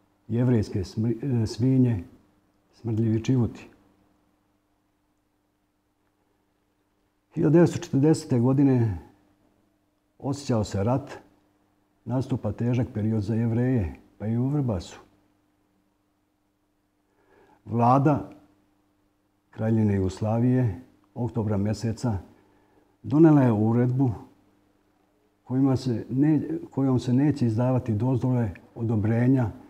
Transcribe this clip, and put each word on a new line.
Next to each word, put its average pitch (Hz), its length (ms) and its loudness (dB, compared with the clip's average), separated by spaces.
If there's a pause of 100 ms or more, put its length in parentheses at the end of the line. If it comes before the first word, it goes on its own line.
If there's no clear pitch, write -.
(280)
"Jevrejske 113 560 0
smr-, 117 580 -4
e, 107 40 -2
svinje, 123 580 0 (680)
smrdljivi 110 520 -2
čivuti." 123 440 -2 (3750)
Hiljadu 156 180 2
devetsto 165 260 4
četrdesete 143 600 0
godine 127 600 2 (1200)
osjećao 127 460 -2
se 98 200 -4
rat, 123 260 -2 (920)
nastupa 120 480 -4
težak 120 420 -2
period 107 280 -2
za 107 120 -2
Jevreje, 120 600 0 (240)
pa 104 80 -8
i 113 100 -2
u 123 120 0
Vrbasu. 131 520 -4 (2750)
Vlada 120 680 2 (1200)
Kraljevine 110 440 0
Jugoslavije 110 840 0 (340)
oktobra 107 420 -4
meseca 107 640 -4 (840)
donela 147 400 6
je 123 100 4
uredbu 120 580 2 (1300)
kojima 131 320 2
se 120 340 -4
ne-, 147 480 0 (120)
kojom 135 280 0
se 120 140 -2
neće 139 340 2
izdavati 123 480 0
dozvole 123 560 0 (240)
odobrenja 117 760 0 (200)